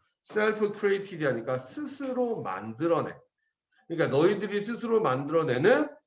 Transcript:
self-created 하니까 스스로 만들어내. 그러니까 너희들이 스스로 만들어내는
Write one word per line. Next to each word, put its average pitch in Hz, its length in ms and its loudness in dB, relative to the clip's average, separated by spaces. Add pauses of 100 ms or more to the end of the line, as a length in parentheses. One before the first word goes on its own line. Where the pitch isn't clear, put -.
(280)
self-created 202 960 0
하니까 127 340 -2
스스로 247 840 -4
만들어내. 113 720 -2 (720)
그러니까 156 300 0
너희들이 196 460 2
스스로 226 380 0
만들어내는 147 880 2 (180)